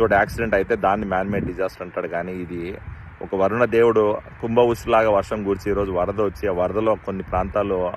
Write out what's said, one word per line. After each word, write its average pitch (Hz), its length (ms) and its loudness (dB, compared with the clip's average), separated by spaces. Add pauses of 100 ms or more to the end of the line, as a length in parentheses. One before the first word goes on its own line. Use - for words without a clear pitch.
చోట 104 100 4
యాక్సిడెంట్ 104 420 2
అయితే 98 220 2
దాన్ని 101 300 0
మ్యాన్ 95 220 -2
మేడ్ 98 160 -2
డిజాస్టర్ 90 380 -6
అంటాడు. 90 260 -6
కానీ 87 240 -6
ఇది 87 440 -8 (460)
ఒక 98 120 -6
వరుణ 98 300 2
దేవుడు 110 520 4 (260)
కుంభవృష్టిలాగా 117 680 4
వర్షం 104 340 0
కురిచి 98 260 -2
ఈరోజు 98 220 0
వరద 92 280 0
వచ్చి 101 280 -2
ఆ 95 40 0
వరదలో 95 420 0
కొన్ని 95 280 -6
ప్రాంతాల్లో, 92 760 -2